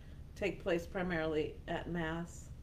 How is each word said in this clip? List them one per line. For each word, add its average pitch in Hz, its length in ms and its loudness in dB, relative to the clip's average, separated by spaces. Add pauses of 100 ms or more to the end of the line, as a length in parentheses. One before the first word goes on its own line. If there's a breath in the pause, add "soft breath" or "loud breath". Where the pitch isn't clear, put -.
(360 loud breath)
take 185 260 0
place 170 240 4
primarily 160 680 2 (120)
at 170 240 -2
Mass. 170 540 0 (180)